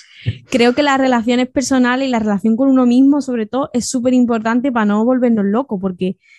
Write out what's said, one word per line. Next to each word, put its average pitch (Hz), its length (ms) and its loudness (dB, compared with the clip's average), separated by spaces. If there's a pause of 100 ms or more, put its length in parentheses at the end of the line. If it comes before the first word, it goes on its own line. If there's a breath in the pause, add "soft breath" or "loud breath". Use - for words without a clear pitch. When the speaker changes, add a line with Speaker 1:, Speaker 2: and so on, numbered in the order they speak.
(240 loud breath)
Speaker 1:
<laughs> - 260 -8
Speaker 2:
creo 240 240 2
que 294 100 0
las 277 160 0
relaciones 254 500 0
personales 254 580 0
y 254 40 -2
la 233 80 0
relación 214 360 0
con 269 140 0
uno 262 160 4
mismo, 269 360 4
sobre 240 240 -4
todo, 269 280 -6
es 240 160 -4
súper 254 240 -2
importante 240 580 0
para 226 140 0
no 208 180 0
volvernos 240 420 0
locos, 214 360 -2
porque 185 360 -6 (220 soft breath)